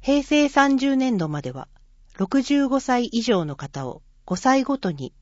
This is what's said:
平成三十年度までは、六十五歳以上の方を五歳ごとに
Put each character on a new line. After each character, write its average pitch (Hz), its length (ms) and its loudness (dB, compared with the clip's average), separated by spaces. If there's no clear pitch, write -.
平 277 220 2
成 294 260 2
三 277 280 4
十 269 180 0
年 262 220 0
度 160 120 -2
ま 147 120 -6
で 127 100 -8
は、 131 160 -12
六 262 240 0
十 277 260 0
五 262 120 0
歳 247 260 0
以 226 160 -2
上 208 240 0
の 147 100 -8
方 139 300 -10
を - 160 -10
五 180 100 -4
歳 262 280 2
ご 269 140 -2
と 190 140 -4
に 135 300 -8